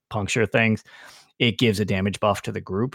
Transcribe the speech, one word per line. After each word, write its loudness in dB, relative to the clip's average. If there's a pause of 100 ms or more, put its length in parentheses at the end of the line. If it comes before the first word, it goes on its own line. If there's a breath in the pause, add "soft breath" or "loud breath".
(100)
puncture -2
things, 2 (540 loud breath)
it 2
gives 2
a 0
damage -2
buff 2
to -8
the -6
group, -6